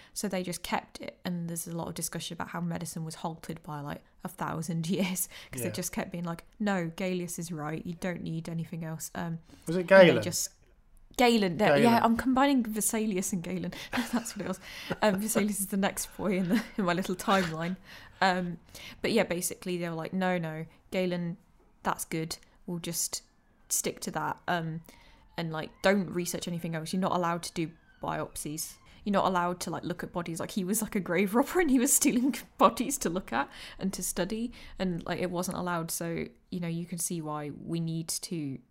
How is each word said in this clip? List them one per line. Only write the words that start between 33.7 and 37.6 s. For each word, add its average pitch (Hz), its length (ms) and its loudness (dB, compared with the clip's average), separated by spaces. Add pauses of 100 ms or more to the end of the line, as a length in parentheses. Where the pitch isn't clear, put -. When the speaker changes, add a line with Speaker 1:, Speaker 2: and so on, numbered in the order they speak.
Speaker 1:
and 190 160 -2
to - 80 -8
study. 220 520 -4 (260)
And, 180 260 -2
like, 175 160 -2
it 180 80 0
wasn't 180 280 -4
allowed. 170 340 -4
So, 165 340 -4 (260)
you 185 100 -4
know, 170 80 -4
you 170 160 -4
can 170 140 -8
see 165 220 -4
why 151 300 -6 (140)